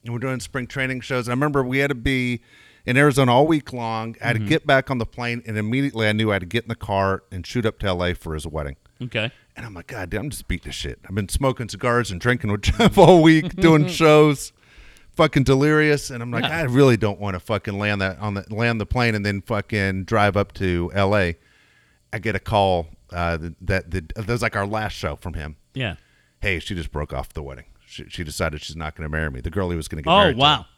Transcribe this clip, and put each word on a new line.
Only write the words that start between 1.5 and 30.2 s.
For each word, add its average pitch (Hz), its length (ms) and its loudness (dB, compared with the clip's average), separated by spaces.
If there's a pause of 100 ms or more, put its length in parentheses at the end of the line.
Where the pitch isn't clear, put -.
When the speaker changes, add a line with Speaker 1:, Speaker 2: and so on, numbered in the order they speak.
Speaker 1:
we 131 160 0
had 143 100 0
to 139 60 -6
be 123 460 -2 (440)
in 123 120 0
Arizona 139 360 6
all 135 140 6
week 160 260 0
long. 113 480 -6
I 110 60 -4
had 117 80 0
Speaker 2:
Mm-hmm. 107 100 -2
Speaker 1:
to 101 40 -6
get 156 180 0
back 135 240 2
on 127 80 -2
the 110 60 -2
plane, 120 400 -8
and 107 120 -6
immediately 113 500 -2
I 107 40 2
knew 107 200 2
I 98 40 2
had 98 60 0
to 90 60 -10
get 110 160 -2
in 110 60 -16
the 113 60 -4
car 98 560 -2
and 90 140 -10
shoot 117 200 -4
up 110 140 -2
to 104 80 -4
L 90 160 -2
A 87 100 0
for 80 200 -8
his 78 140 -8
wedding. 71 300 -8 (240)
Speaker 2:
Okay. 117 300 -6 (240)
Speaker 1:
And 117 100 -14
I'm 110 80 -16
like, 85 140 -18
"God 95 220 -12
damn, 104 120 -6
I'm 147 80 -8
just - 180 -14
beat 90 160 -8
the - 80 -12
shit. - 260 -10 (100)
I've 92 60 -12
been 98 160 -4
smoking 127 400 -2
cigars 120 400 0
and 90 120 -8
drinking 120 300 0
with 101 100 -2
<laughs> - 20 -12
Jeff - 340 4
all 175 240 10
week, 160 360 4
doing 160 300 6
Speaker 2:
<laughs> - 20 -4
Speaker 1:
shows, 151 640 4 (600)
fucking 151 280 2
delirious." 147 640 2
And 120 140 -10
I'm 120 80 -8
like, 117 140 -2
Speaker 2:
Yeah. 160 140 -4
Speaker 1:
"I - 40 -2
really 127 340 6
don't 101 220 -2
wanna 98 200 -6
fucking 101 380 -4
land 104 240 -2
that 95 180 -4
on 104 160 -4
the, 98 140 -8
land 113 320 -2
the 98 60 -2
plane 120 260 0
and 104 100 -2
then 101 180 -2
fucking 98 640 -4
drive 104 300 2
up 101 180 -2
to 87 420 -2
L 98 200 0
A." 90 200 0 (800)
I 117 60 -8
get 98 160 -4
a 95 40 -4
call, 95 480 2 (240)
uh, 85 260 -2 (240)
that, 92 300 -2
that, 87 240 -6
that 107 120 -8
was, 113 140 -2
like, 113 140 -2
our 101 100 -2
last 107 280 -6
show 76 240 -6
from 85 180 -12
him. 76 220 -10 (180)
Speaker 2:
Yeah. 117 200 -6 (440)
Speaker 1:
"Hey, 95 200 -2
she - 140 -10
just 80 180 -8
broke 73 220 -6
off 67 200 -8
the 76 100 -10
wedding. 67 220 -16 (200)
She, - 220 -18
she - 160 -10
decided 76 380 -6
she's 76 160 -14
not 78 180 -10
gonna 78 140 -10
marry 78 200 -2
me. 64 120 -10
The - 80 -6
girl 90 200 -2
he 87 60 -2
was 80 140 -8
gonna 76 140 -10
get - 80 -4
Speaker 2:
Oh, 185 80 6
Speaker 1:
married 175 160 4